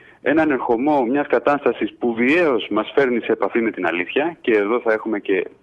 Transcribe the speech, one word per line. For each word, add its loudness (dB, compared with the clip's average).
έναν 2
ερχομό 0
μιας 0
κατάστασης 0
που -2
βιαίως 2
μας -2
φέρνει 2
σε -2
επαφή 0
με 0
την -4
αλήθεια -2
και -2
εδώ 2
θα 0
έχουμε -4
και -2